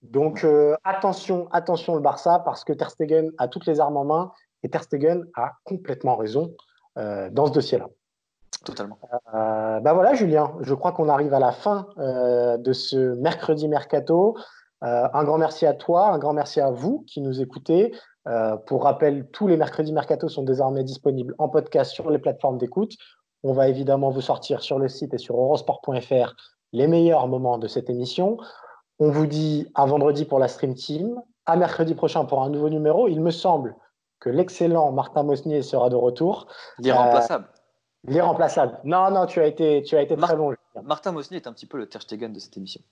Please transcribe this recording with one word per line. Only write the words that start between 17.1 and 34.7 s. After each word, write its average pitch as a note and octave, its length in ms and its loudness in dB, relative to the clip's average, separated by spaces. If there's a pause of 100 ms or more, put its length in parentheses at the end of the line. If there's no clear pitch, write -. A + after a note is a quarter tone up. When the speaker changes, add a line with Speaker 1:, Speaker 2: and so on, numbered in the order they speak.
Speaker 1:
nous C3+ 220 -4
écoutez. D#3+ 520 0 (340)
Euh, A2+ 280 -2
pour B2+ 280 -4
rappel, C#3 480 2
tous - 160 -2
les E3+ 100 6
mercredis D3+ 340 -2
Mercato D#3 380 -2
sont C3+ 140 -6
désormais C3+ 400 0
disponibles C3 560 -4
en D3+ 100 0
podcast D3+ 420 0
sur D#3+ 180 -8
les D3 100 2
plateformes C3+ 380 -2
d'écoute. F3+ 380 -4 (480)
On C3+ 100 0
va C3+ 140 4
évidemment C#3 420 2
vous C3 120 -4
sortir B2+ 400 -4
sur C#3 180 -2
le C#3 80 0
site - 260 -8
et B2 40 -4
sur A#2+ 180 -6
eurosport C3 460 0
point B2+ 180 -4
F - 120 -8
R B2 220 2 (380)
les B2+ 160 2
meilleurs E3 400 4
moments B2+ 300 -2
de A2+ 100 -6
cette B2 220 -6
émission. B2+ 480 -2 (640)
On D3+ 120 4
vous D3+ 160 2
dit D3+ 480 -2
à C#3 100 4
vendredi C#3+ 400 2
pour C#3 140 0
la C3 80 4
Stream C3 260 -4
Team, F#3 480 -6 (240)
à E3 120 2
mercredi E3 380 0
prochain D#3 300 0
pour C3+ 160 0
un C3+ 80 -2
nouveau D3 200 0
numéro. D#3 400 2
Il D#3+ 120 -2
me E3 100 2
semble D#3+ 440 0 (440)
que - 100 -4
l'excellent E3+ 640 2